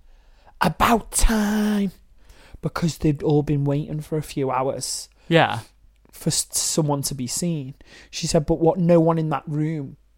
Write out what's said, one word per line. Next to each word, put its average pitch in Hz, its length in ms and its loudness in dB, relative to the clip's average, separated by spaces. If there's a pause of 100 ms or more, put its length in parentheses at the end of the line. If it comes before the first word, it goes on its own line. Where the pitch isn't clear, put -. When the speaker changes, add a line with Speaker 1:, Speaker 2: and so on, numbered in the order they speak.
(600)
Speaker 1:
About 208 500 2
time, 208 800 2 (680)
because 165 380 -4
they'd 151 240 0
all 151 200 4
been 147 200 0
waiting 151 380 -2
for 156 160 -6
a 151 60 -4
few 131 280 -4
hours - 560 -4 (200)
Speaker 2:
Yeah. 120 320 4 (520)
Speaker 1:
for - 180 -6
s-, - 220 -4
someone 143 520 -2
to - 120 -6
be 131 120 -8
seen. 151 480 -6 (340)
She - 180 -8
said, 160 200 2
"But 165 120 0
what 160 200 2
no 170 200 6
one 165 200 4
in 156 100 -2
that 139 180 -4
room 151 500 -4 (200)